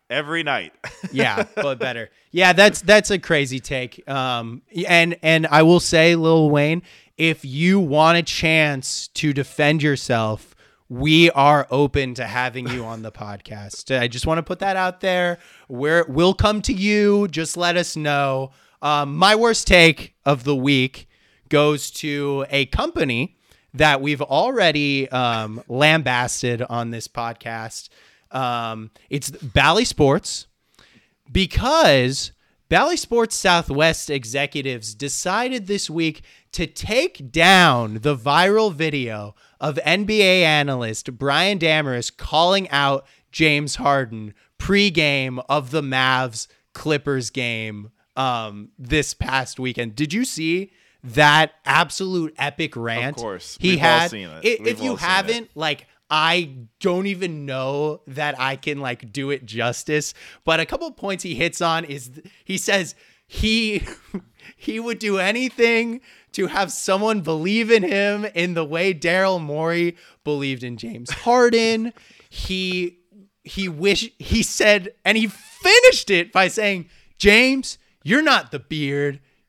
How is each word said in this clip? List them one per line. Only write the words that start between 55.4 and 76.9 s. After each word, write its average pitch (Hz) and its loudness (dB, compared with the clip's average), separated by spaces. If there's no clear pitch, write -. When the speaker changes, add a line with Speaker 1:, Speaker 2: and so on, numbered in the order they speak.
Speaker 2:
like, 151 -6
I 156 -2
don't 185 -2
even 175 -8
know 139 -6
that 143 -6
I 135 -4
can, 143 -8
like, 123 -8
do 139 -8
it 135 -8
justice. 117 -4
But 160 2
a 160 -4
couple 339 -8
of 320 -14
points 196 -8
he 170 -10
hits 170 -4
on 165 -2
is 135 -14
th-, 151 -20
he 190 -6
says 190 -2
he, 220 -2
<laughs> - -20
he 220 -8
would 233 -8
do 202 -2
anything 233 0
to 185 -4
have 185 -4
someone 208 -2
believe 180 -2
in 226 6
him 208 -2
in 175 -2
the 165 -2
way 165 -2
Daryl 180 0
Morey 165 -4
believed 139 -6
in 120 -10
James 120 -14
Harden. 233 2
<laughs> - -20
He, 185 -6
he 190 -8
wish-, 185 -2
he - 0
said, 208 2
and 208 2
he 220 0
finished 440 4
it 175 2
by 190 2
saying, 196 -4